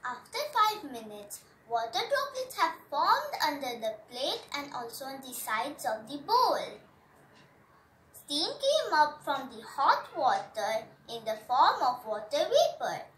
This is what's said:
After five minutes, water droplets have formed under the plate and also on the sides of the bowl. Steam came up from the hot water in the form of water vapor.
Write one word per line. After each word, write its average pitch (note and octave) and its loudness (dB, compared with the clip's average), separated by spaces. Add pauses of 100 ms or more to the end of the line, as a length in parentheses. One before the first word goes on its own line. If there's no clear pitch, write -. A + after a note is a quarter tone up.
After B3 -6 (160)
five G#4 2
minutes, G#3+ -12 (280)
water A#3 0
droplets C5 -2
have E4+ 2 (140)
formed G4+ 2 (100)
under C#4 -2
the A3 -4 (140)
plate C#4+ -2 (180)
and C#4 -8
also A#3+ -8
on C4+ -8
the C4 -14
sides B3 -4
of A3 -4
the C#4+ -8
bowl. G#4 4 (1500)
Steam D4+ -6
came C#5 0
up D4+ 4
from C4 -2
the A3 -14
hot E4 2
water A3 0 (220)
in A3+ -8
the A3 -4
form C#4+ 4
of B3 0
water A3+ 0
vapor. C4 2 (160)